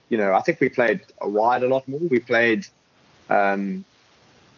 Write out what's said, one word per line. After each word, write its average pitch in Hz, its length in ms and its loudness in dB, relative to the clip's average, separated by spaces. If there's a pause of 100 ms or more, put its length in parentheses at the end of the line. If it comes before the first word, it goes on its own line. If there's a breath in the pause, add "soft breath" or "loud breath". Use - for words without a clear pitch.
you 117 80 -2
know, 98 160 0
I 107 80 2
think 160 180 -2
we 131 80 2
played 113 320 0 (220)
a 92 80 -6
wide 117 340 0
a 127 60 2
lot 131 180 -2
more. 139 140 -8
We 143 180 0
played, 117 480 0 (600)
um, 98 560 0 (720)